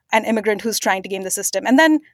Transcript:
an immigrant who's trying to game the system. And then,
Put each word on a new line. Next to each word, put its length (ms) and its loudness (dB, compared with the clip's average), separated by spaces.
an 140 2
immigrant 360 0
who's 180 -4
trying 240 -2
to 60 -14
game 140 -6
the 80 -6
system. 360 -4
And 100 4
then, 220 6